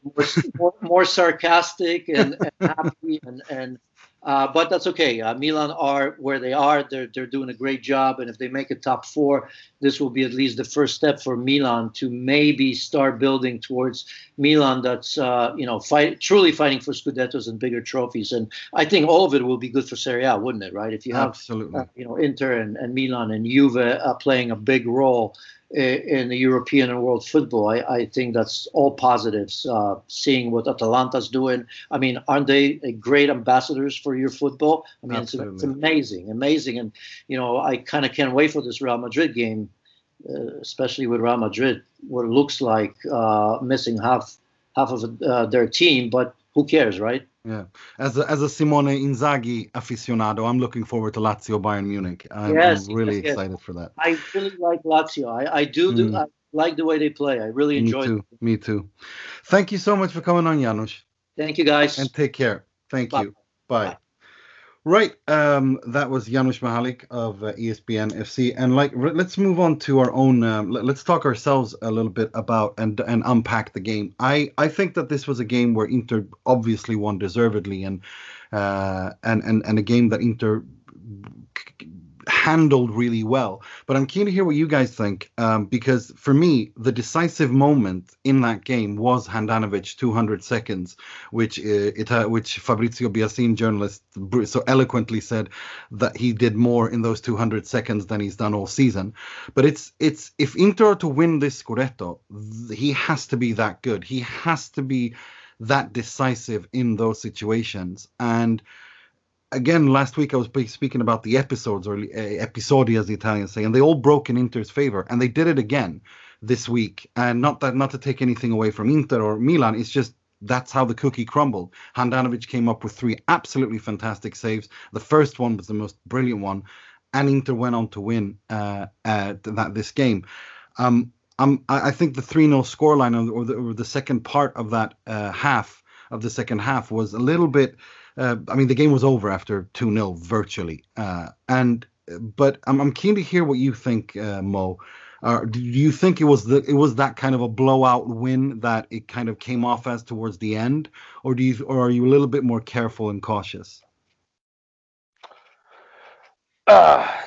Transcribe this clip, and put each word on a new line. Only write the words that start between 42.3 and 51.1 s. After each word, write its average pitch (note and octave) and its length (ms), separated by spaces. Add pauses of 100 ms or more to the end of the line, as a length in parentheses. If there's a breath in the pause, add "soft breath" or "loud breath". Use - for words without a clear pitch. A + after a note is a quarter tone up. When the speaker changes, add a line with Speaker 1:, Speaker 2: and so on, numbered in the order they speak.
Speaker 2:
looks C#3+ 300
like, A2 340 (160)
uh, A2 520
missing B2 360
half, A#2 380 (400)
half C3+ 160
of, A2+ 300
uh, B2 240
their A#2 200
team, C3 440
but B2+ 240 (200)
who D3 100
cares, A#2+ 360
right? A2+ 260 (200)
Speaker 1:
Yeah. G#2+ 180 (340 loud breath)
As B2+ 180
a, C#3+ 140
as D3+ 100
a C#3+ 80
Simone D3 380
Inzaghi C3+ 840
aficionado, A2+ 760
I'm B2 120
looking A#2 240
forward A2 300